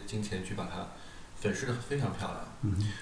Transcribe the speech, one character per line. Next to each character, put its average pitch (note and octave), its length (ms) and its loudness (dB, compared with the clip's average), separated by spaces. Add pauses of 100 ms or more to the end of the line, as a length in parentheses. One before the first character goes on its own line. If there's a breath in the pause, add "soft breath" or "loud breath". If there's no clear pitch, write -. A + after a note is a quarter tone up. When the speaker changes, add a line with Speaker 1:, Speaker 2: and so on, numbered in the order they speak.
Speaker 1:
金 G#2+ 160 0
钱 G2 200 0
去 G#2+ 120 -2
把 F#2+ 80 0
它 F2 240 -2 (520 soft breath)
粉 G2+ 140 4
饰 - 140 0
得 A#2+ 60 4
非 C#3+ 260 2
常 G2+ 180 4
漂 F#2 120 0
亮。 F2+ 100 -4 (240)
Speaker 2:
嗯。 G2+ 100 4 (280 loud breath)